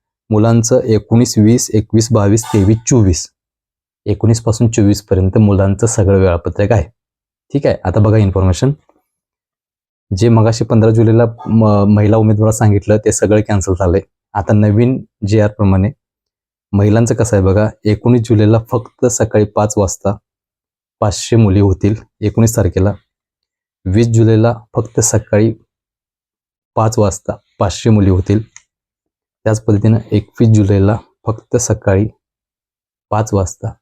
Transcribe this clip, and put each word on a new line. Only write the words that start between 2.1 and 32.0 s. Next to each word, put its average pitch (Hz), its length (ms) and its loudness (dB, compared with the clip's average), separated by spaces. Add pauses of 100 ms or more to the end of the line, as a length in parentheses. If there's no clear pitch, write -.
बावीस, 107 320 0
तेवीस, 107 340 0 (100)
चोवीस, 104 440 0 (760)
एकोणीस 107 360 -2
पासून 113 300 -2
चोवीस 101 300 0
पर्यंत 95 360 -2
मुलांचं 98 500 2
सगळं 98 320 0
वेळापत्रक 92 520 -2
आहे. 110 120 0 (680)
ठीक 143 140 -2
आहे, 120 160 0
आता 95 160 -2
बघा 107 180 2
इन्फॉर्मेशन, 95 540 0 (1500)
जे 113 120 0
मगाशी 113 360 0
पंधरा 113 260 2
जुलैला 113 340 2 (220)
म-, 107 400 2
महिला 107 300 2
उमेदवार 110 340 2
सांगितलं, 104 460 0
ते 107 140 -2
सगळं 107 300 0
कॅन्सल 101 320 -4
झालंय. 92 280 0 (320)
आता 104 200 -4
नवीन 107 520 0 (220)
जीआर 104 240 0
प्रमाणे 98 400 0 (800)
महिलांचं 104 440 0
कसं 110 220 0
आहे 92 80 2
बघा, 104 240 0 (160)
एकोणीस 117 360 0
जुलैला 110 380 2 (120)
फक्त - 340 -4
सकाळी 110 400 -2
पाच 107 320 -4
वाजता 101 400 -4 (840)
पाचशे - 360 -2
मुली 104 240 2
होतील 101 360 0 (260)
एकोणीस 113 360 0
तारखेला. 95 360 0 (920)
वीस 107 220 0
जुलैला 113 520 2 (160)
फक्त 117 240 -4
सकाळी 110 540 -2 (1200)
पाच 110 240 0
वाजता - 360 -4 (240)
पाचशे 104 300 -2
मुली 104 200 2
होतील. 95 320 0 (1000)
त्याच 110 180 -2
पद्धतीनं 110 360 0 (140)
एकवीस 107 380 -2
जुलैला 101 480 2 (300)
फक्त 113 300 -6
सकाळी 104 500 -2 (1040)